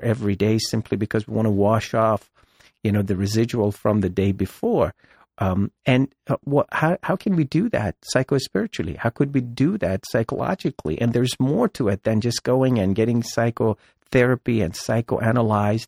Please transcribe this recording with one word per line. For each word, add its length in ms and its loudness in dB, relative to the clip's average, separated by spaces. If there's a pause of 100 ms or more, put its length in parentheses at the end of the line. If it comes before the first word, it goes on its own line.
every 320 0
day 220 2
simply 400 -2
because 280 -2
we 80 -8
want 120 2
to 40 4
wash 440 2
off, 360 0 (520)
you 100 0
know, 80 2
the 160 -2
residual 560 0
from 300 2
the 80 0
day 220 2
before. 600 -2 (460)
Um, 340 0 (140)
and, 280 2 (120)
uh, 180 0
what, 260 0
how, 320 -2
how 140 -2
can 180 -2
we 100 2
do 260 0
that 260 -2 (180)
psychospiritually? 840 -2
How 100 -2
could 240 -2
we 80 2
do 380 -2
that 320 -2
psychologically? 880 -4
And 140 2
there's 260 0
more 300 2
to 180 -2
it 160 -2
than 160 2
just 220 -2
going 360 2
and 160 2
getting 280 2
psychotherapy 1400 0
and 140 -2
psychoanalyzed 1120 0